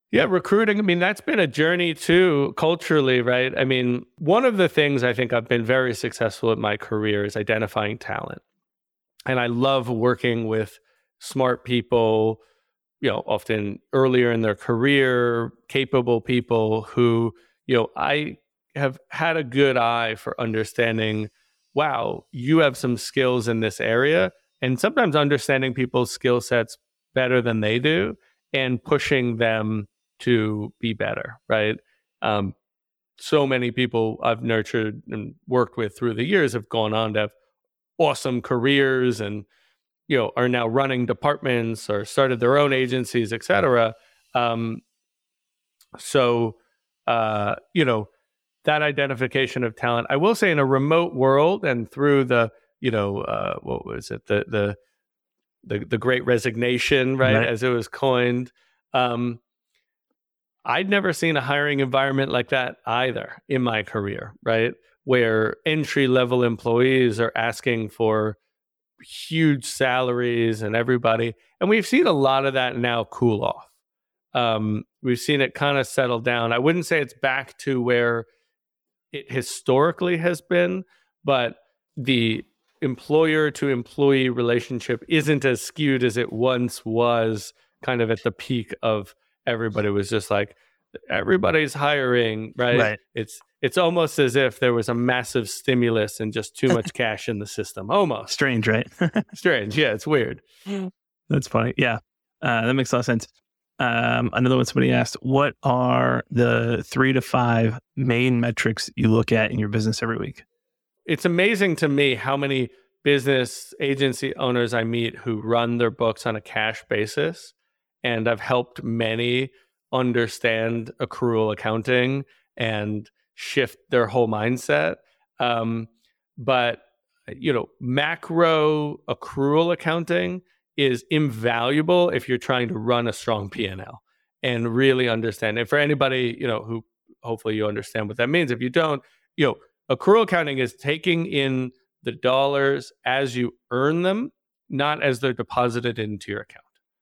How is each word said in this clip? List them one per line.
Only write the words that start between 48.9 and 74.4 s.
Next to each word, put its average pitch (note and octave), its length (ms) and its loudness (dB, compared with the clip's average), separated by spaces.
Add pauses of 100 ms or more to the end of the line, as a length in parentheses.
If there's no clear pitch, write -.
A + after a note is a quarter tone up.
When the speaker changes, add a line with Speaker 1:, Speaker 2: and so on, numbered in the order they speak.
Speaker 1:
of A2 120 -4
talent, A#2+ 340 -2
I C#3 60 2
will G3 180 2
say G3+ 160 2
in D#3 80 2
a C#3 60 4
remote D3 500 2
world C#3+ 500 4
and A#2+ 260 -2
through C#3 340 4
the, A#2+ 260 2 (300)
you C3 100 -2
know, G2+ 280 0
uh, G1+ 440 -4
what - 240 -6
was - 240 -10
it? - 160 -12
The, G#2 200 0
the, G2+ 300 -2 (880)
the, G#2 200 -6
the A#2 140 -2
Great B2+ 260 0
Resignation, B2 920 0
right? C3 180 4
Speaker 2:
Right. A#2 140 2
Speaker 1:
As A2+ 140 -4
it C3 80 2
was A#2+ 180 -2
coined. B2 640 0 (400)
Um, A#2+ 480 -2 (1200)
I'd F3 260 -2
never F#3+ 240 0
seen E3 220 0
a C#3 40 -2
hiring C#3+ 400 0
environment C3+ 500 0
like B2 200 -2
that B2+ 340 -2
either A#2 640 -4
in C3 140 0
my A2+ 200 0
career, G#2 520 -8 (100)
right? A2+ 300 0 (300)
Where A2+ 600 2
entry-level B2+ 800 2
employees A#2+ 800 2
are A#2 140 -2
asking A2+ 540 -2
for G#2+ 480 0 (640)
huge D#3 640 0
salaries A#2+ 960 0
and A2 160 -2
everybody. A#2 580 0 (260)
And F#3+ 100 2
we've A3 160 2
seen D#4 200 4
a G3 60 4
lot C3+ 320 2
of C3+ 100 0
that B2 220 -2
now A#2+ 280 0
cool A2+ 380 0
off. - 240 -4 (680)
Um, G#2+ 500 0 (180)